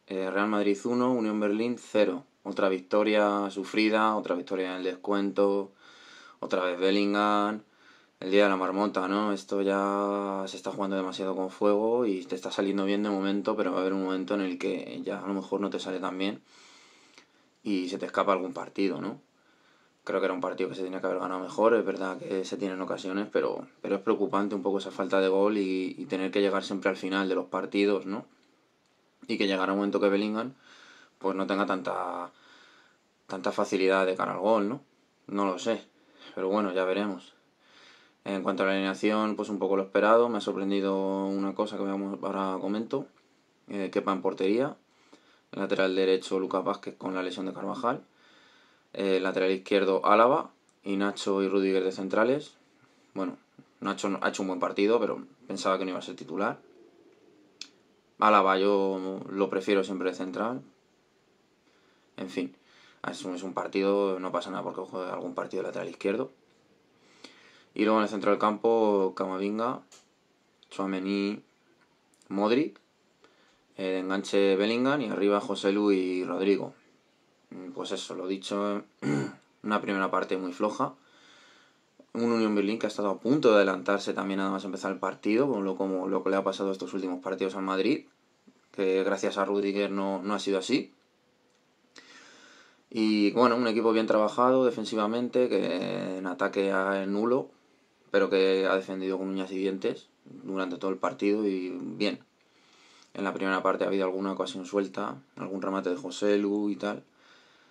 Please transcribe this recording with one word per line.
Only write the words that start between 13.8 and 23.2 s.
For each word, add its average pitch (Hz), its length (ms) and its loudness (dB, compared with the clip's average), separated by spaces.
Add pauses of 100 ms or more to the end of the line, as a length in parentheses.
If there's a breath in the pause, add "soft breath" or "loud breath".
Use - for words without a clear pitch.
haber 95 100 0
un 95 120 -2
momento 95 300 -2
en 101 60 0
el 92 180 -4
que 92 460 -6
ya 98 180 -6
a 92 40 -10
lo 98 80 -2
mejor 98 260 -4
no 98 100 -2
te 95 80 -2
sale 92 220 -6
tan 92 180 -6
bien 98 240 -4 (1200 loud breath)
y 92 260 -2
se 98 100 -4
te 92 80 -6
escapa 95 260 2
algún 90 200 -2
partido, 90 480 -2
¿no? 107 200 -8 (840 soft breath)
Creo 95 160 -2
que 92 40 2
era 95 100 0
un 90 60 -6
partido 92 300 -2
que 90 40 -10
se 92 80 -8
tenía 92 180 -6
que 95 60 -2
haber 92 120 -2
ganado 92 220 -4
mejor. 104 340 2
Es 104 100 4
verdad 92 340 -4
que 95 260 -4
se 98 120 -8
tienen 95 240 -4
ocasiones, 95 500 -4